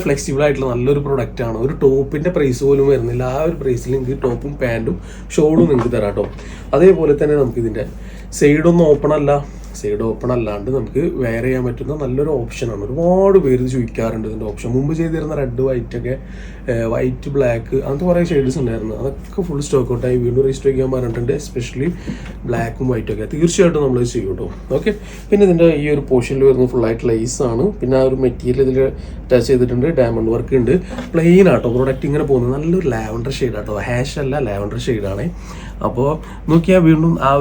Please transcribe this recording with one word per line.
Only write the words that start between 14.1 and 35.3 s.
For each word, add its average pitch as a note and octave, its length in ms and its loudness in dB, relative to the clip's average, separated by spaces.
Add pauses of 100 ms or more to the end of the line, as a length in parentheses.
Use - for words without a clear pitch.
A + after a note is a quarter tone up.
ഇതിൻ്റെ A2 200 -8
ഓപ്ഷൻ. G#2+ 240 -8
മുമ്പ് D3 240 0
ചെയ്തിരുന്ന D#3 420 -4
റെഡ്, B2+ 280 -2
വൈറ്റ് B2 320 -4
ഒക്കെ, B2 140 -4 (580)
ഏ, - 20 0 (200)
വൈറ്റ്, B2+ 420 -4
ബ്ലാക്ക്, A#2+ 480 0
അങ്ങനത്തെ C#3+ 240 -4
കുറേ F3 220 4
ഷെയ്ഡ്സ് C#3 320 0
ഉണ്ടായിരുന്നു. A2 380 -4
അതൊക്കെ - 460 -6
ഫുൾ C#3+ 220 -4
സ്റ്റോക്ക് B2 260 0
ഔട്ടായി B2+ 300 0
വീണ്ടും B2 240 2
റീസ്റ്റോക്ക് C3+ 280 0
ചെയ്യാൻ B2+ 200 0
പറഞ്ഞിട്ടുണ്ട്. A#2+ 440 -2
Especially B2+ 480 -6 (600)
ബ്ലാക്കും A#2 420 -4
വൈറ്റും A2 220 -4
ഒക്കെ G#2 200 -6
തീർച്ചയായിട്ടും E3 520 2
നമ്മൾ B2 260 2
ചെയ്യും F#2+ 280 -4
ട്ടോ. - 80 -6 (280)
ഓക്കെ, G3 160 0 (380)
പിന്നെ G3+ 180 6
ഇതിൻ്റെ E3+ 220 6 (120)
ഈ D3 120 -2
ഒരു C#3 180 0
പോർഷനിൽ C3 380 2
വരുന്ന B2+ 240 4
ഫുൾ A2+ 160 2
ആയിട്ട് A2+ 220 -2
ലേസ് A2+ 280 -2 (100)
ആണ്. B2 160 0 (140)
പിന്നെ C3 220 2
ആ - 80 4
ഒരു C3 160 -2
മെറ്റീരിയൽ B2 400 0
ഇതിൽ C3 180 0
അറ്റാച്ച് - 640 0
ചെയ്തിട്ടുണ്ട്, B2 380 2 (140)
ഡയമണ്ട് A2+ 340 0
വർക്ക് B2 260 0
ഉണ്ട്. C3 120 2 (420)
പ്ലെയിൻ F3 380 6
ആട്ടോ A#2 140 0 (100)
പ്രൊഡക്റ്റ് C3+ 320 0
ഇങ്ങനെ D3 200 0
പോകുന്നത്. B2 280 2
നല്ലൊരു E3 380 0
ലാവൻഡർ A2+ 440 -6
ഷെയ്ഡ് A2 220 -2
ആട്ടോ, G#2 180 -4 (100)
ഹാഷ് B2 260 -2 (100)
അല്ല, C3+ 80 -2 (160)
ലാവൻഡർ G#2 380 -6
ഷെയ്ഡാണ്. G#2 380 -2 (600)